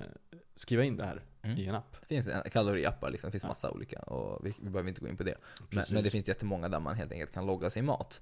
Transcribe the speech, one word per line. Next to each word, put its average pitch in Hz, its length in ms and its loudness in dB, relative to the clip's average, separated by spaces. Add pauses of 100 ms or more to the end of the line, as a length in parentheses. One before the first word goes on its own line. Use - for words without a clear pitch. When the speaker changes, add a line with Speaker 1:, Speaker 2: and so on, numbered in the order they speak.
(540)
Speaker 1:
skriva 120 300 4
in 135 120 2
det - 80 -2
här - 180 -4 (200)
Speaker 2:
Mm. 110 160 0
Speaker 1:
i 95 80 -2
en 98 80 0
app. - 260 -6
Speaker 2:
Det - 140 -20
finns 123 140 2
en, 85 220 -2
kaloriappar 101 600 4
liksom, - 180 -4
det 92 40 -2
finns 101 100 -2
Speaker 1:
Ja. - 60 -4
Speaker 2:
massa - 220 -2
olika, - 300 -6
och 50 460 -4
vi, 101 160 -2
vi 101 80 -4
behöver 92 180 0
inte 92 120 -6
gå 64 80 -6
in 78 80 -4
på 92 60 -2
det. 92 120 0 (240)
Men, - 100 -10
Speaker 1:
Precis. 101 260 0
Speaker 2:
men 107 100 6
det 101 60 4
finns 101 180 2
jättemånga 98 400 0
där 87 120 2
man 80 160 0
helt 95 160 -2
enkelt 78 200 -6
kan 95 140 -2
logga 95 240 2
sin 113 140 0
mat. - 380 0